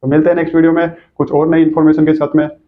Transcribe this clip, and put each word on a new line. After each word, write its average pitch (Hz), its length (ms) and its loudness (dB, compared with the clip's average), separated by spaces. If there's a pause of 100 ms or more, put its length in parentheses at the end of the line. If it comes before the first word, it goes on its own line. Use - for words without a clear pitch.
तो 127 60 -6
मिलते 156 220 0
हैं 175 60 2
next 165 200 -4
video 165 160 4
में 165 220 -2 (240)
कुछ 139 140 -4
और 147 160 0
नई 165 140 2
इन्फॉर्मेशन 156 440 2
के 156 80 2
साथ 151 220 -4
में। 151 120 0 (200)